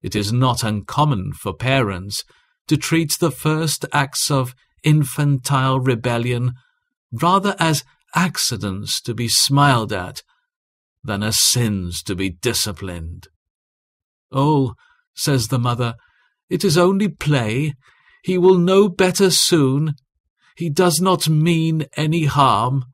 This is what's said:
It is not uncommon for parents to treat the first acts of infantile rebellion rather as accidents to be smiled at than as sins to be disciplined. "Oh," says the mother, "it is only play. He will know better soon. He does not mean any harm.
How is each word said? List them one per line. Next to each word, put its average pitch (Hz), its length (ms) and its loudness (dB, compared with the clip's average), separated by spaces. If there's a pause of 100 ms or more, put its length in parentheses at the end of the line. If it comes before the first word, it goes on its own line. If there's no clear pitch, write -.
It 95 140 -8
is 104 180 -2
not 123 300 0
uncommon 107 680 -2
for - 200 -8
parents 104 720 -4 (440)
to 151 100 2
treat 165 420 -2
the 160 120 0
first 156 600 -4
acts 143 400 -2
of 127 240 -2 (280)
infantile 139 960 0
rebellion 123 760 -2 (580)
rather 185 480 2
as 160 240 0 (320)
accidents 104 840 -4
to 117 120 -8
be 120 140 -4
smiled 127 680 2
at 90 300 -8 (800)
than 104 200 -4
as 107 180 0
sins 101 600 -2
to 95 120 -6
be 95 140 -4
disciplined. 87 1000 -6 (1040)
"Oh," 139 440 0 (380)
says 127 340 -2
the 127 120 -2
mother, 120 360 -2 (540)
"it 175 160 -2
is 165 120 2
only 196 300 2
play. 143 680 -2 (480)
He 185 140 -2
will 180 200 6
know 190 320 4
better 185 400 2
soon. 147 680 2 (640)
He 170 120 -4
does 165 300 2
not 180 300 2
mean 160 560 2 (120)
any 156 280 0
harm. 127 680 2